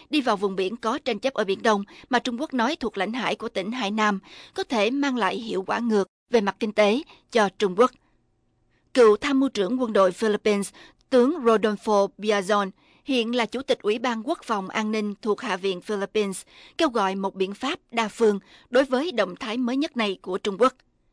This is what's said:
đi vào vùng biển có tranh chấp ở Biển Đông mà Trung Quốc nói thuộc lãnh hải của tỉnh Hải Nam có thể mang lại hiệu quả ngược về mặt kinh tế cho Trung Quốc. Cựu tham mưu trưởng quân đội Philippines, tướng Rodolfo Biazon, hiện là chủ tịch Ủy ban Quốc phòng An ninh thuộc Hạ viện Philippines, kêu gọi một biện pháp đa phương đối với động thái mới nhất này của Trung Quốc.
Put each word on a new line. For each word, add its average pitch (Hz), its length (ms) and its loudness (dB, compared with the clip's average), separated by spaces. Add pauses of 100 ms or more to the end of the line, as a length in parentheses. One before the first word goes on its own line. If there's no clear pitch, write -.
(100)
đi 302 100 0
vào 247 160 0
vùng 196 200 -2
biển 190 200 -4
có 233 220 -4
tranh 233 200 -4
chấp 262 160 -4
ở 214 100 0
Biển 190 180 -4
Đông 208 220 2 (240)
mà 240 100 2
Trung 240 220 -6
Quốc 311 140 -8
nói 254 220 0
thuộc - 220 -6
lãnh 196 140 -2
hải 202 240 -4
của 220 120 -8
tỉnh 202 240 -6
Hải 240 180 -4
Nam 208 280 2 (360)
có 381 100 -6
thể 214 260 0
mang 277 260 -2
lại 196 200 0
hiệu 190 300 -6
quả - 120 -2
ngược 220 300 0 (220)
về 240 100 4
mặt 202 200 -2
kinh 214 120 -4
tế 214 300 2 (300)
cho 214 160 4
Trung 185 300 -2
Quốc. 247 120 6 (1040)
Cựu 220 220 8
tham 277 240 0
mưu 269 80 2
trưởng 208 320 -2
quân 226 120 -2
đội 190 200 4
Philippines, 208 580 0 (400)
tướng 262 340 4
Rodolfo 214 640 2 (100)
Biazon, 202 520 0 (340)
hiện 240 300 -2
là 233 120 0
chủ 233 160 -8
tịch - 200 -2
Ủy 214 160 0
ban 233 300 -4
Quốc 339 160 -2
phòng 196 240 -4
An 214 240 -4
ninh 208 300 -4
thuộc 208 180 -2
Hạ 262 160 -4
viện 185 240 -4
Philippines, 202 600 -4 (360)
kêu 330 100 2
gọi 202 260 -2
một 196 200 -4
biện 190 200 -4
pháp 285 240 -6 (120)
đa 226 180 -2
phương 208 320 2 (300)
đối 262 140 4
với 269 280 -2
động 190 240 -2
thái 220 200 -8
mới 254 200 -2
nhất 294 200 -4
này 208 260 -2
của 190 160 -4
Trung 196 220 -4
Quốc. 254 140 4 (380)